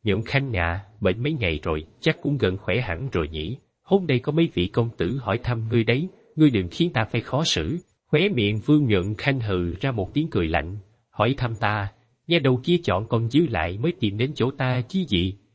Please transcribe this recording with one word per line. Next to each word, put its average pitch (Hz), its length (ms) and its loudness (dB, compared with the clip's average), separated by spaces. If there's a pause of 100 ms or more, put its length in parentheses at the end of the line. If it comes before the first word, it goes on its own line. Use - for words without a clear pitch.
"Nhuận 107 220 0
Khanh 139 280 -2
ạ, 85 320 -2 (140)
bệnh 101 240 0
mấy 156 100 -2
ngày 87 300 -2
rồi, 78 220 -4 (140)
chắc - 220 0
cũng 147 160 -2
gần 95 200 0
khỏe 98 240 -2
hẳn 120 300 -6
rồi 80 160 -2
nhỉ? 80 300 -8 (260)
Hôm 185 240 2
nay 127 120 2
có 147 120 -4
mấy 160 220 2
vị 87 140 2
công 117 300 0
tử 107 240 -2
hỏi 107 160 -2
thăm 113 320 -4
ngươi 117 140 4
đấy, 131 240 2 (280)
ngươi 151 140 6
đừng 95 220 2
khiến 170 220 0
ta 110 180 0
phải 117 100 -2
khó 143 220 -2
xử." 98 340 -2 (300)
Khóe 175 220 2
miệng 110 360 2
Vương 147 200 6
Nhuận 104 320 2
Khanh 139 220 0
hừ 90 420 0
ra 135 100 -2
một 104 220 -4
tiếng 156 180 0
cười 87 160 2
lạnh, 80 300 -2 (320)
hỏi 120 280 0
thăm 117 180 -4
ta, 104 360 -2 (360)
nha 165 120 2
đầu 127 240 2
kia 175 200 2
chọn 101 240 0
con 117 220 0
dư 156 200 4
lại 87 280 -2
mới 151 220 -2
tìm 101 180 -2
đến 131 180 0
chỗ 131 160 0
ta 127 360 -2
chứ 190 200 -2
gì. 92 300 0 (180)